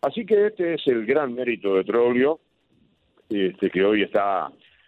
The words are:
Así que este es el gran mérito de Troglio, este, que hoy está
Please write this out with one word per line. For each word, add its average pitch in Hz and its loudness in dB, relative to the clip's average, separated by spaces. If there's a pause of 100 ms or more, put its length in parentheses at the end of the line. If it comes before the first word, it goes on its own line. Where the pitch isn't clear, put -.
Así 139 -4
que 208 2
este 175 -2
es - -4
el 117 2
gran 135 -2
mérito 117 -2
de 95 2
Troglio, 120 2 (880)
este, 95 -2
que 90 0
hoy 104 2
está 95 -2 (380)